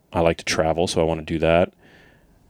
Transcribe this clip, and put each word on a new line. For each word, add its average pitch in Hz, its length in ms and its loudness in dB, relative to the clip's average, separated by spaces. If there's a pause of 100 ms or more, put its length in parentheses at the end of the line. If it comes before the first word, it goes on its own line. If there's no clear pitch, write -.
(120)
I 90 80 -2
like 85 180 2
to - 60 -18
travel, 80 420 -2
so - 140 -2
I 82 40 2
wanna 80 180 -2
do 80 160 -6
that. 82 340 2 (760)